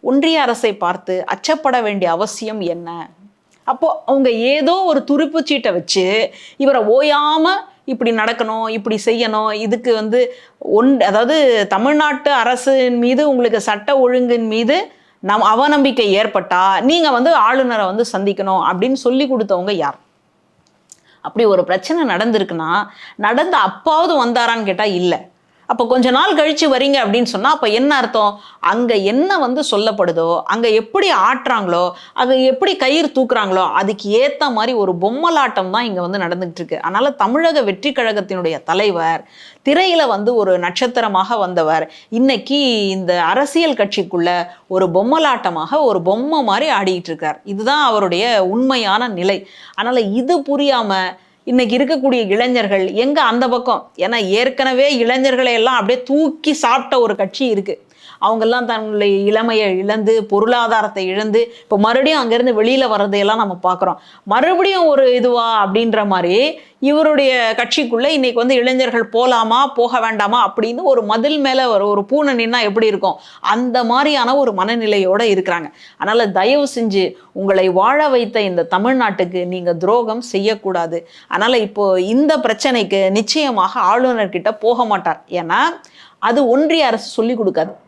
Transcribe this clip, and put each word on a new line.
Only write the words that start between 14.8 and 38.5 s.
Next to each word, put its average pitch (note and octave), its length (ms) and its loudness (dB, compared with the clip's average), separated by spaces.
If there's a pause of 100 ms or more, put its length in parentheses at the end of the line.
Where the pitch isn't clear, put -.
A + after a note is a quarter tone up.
நம் G#3 240 0
அவநம்பிக்கை C4 640 2 (160)
ஏற்பட்டா G3 600 0
நீங்க D4+ 300 2
வந்து C4 220 2
ஆளுநரை A#3+ 520 2
வந்து G#3 260 -2
சந்திக்கணும் G3 600 -2
அப்படின்னு G#3 220 0
சொல்லி C4 380 0
கொடுத்தவங்க G3+ 400 -2
யார்? D3+ 260 -4 (1200)
அப்படி - 240 -2
ஒரு F#3+ 180 4
பிரச்சனை G#3+ 520 -2
நடந்திருக்குன்னா, F#3+ 680 -2 (320)
நடந்த C4 420 0
அப்பாவது D4+ 680 0
வந்தாரான்னு A#3 380 0
கேட்டா G3 200 -2
இல்ல. F3+ 460 -2 (360)
அப்போ - 220 -2
கொஞ்ச B3+ 240 2
நாள் E4+ 240 2
கழிச்சு D#4 360 2
வரீங்க C#4 320 2
அப்படின்னு A3 200 0
சொன்னா A#3 280 0
அப்ப D4 160 0
என்ன B3+ 280 2
அர்த்தம்? A3 440 0 (200)
அங்க A3+ 360 0
என்ன C4 420 0
வந்து C4 340 -2
சொல்லப்படுதோ, F3 720 0
அங்க A#3 260 -2
எப்படி A3+ 440 0
ஆட்டுறாங்களோ, G3+ 800 0 (220)
அங்க B3+ 220 0
எப்படி C4 400 2
கயிறு D4 400 0
தூக்குறாங்களோ, G3+ 560 0
அதுக்கு G3 380 -2
ஏத்த C4+ 420 0
மாதிரி A#3 260 -2
ஒரு F#3+ 240 0
பொம்மலாட்டம் B3+ 680 0
தான் A3+ 160 -2
இங்க F#3+ 160 -4
வந்து F3+ 160 -4
நடந்துகிட்டு F3 380 -6
இருக்கு. E3 260 -8
அதனால G#3+ 300 0
தமிழக C#4+ 500 0
வெற்றி G3+ 300 -2
கழகத்தினுடைய G3 720 -4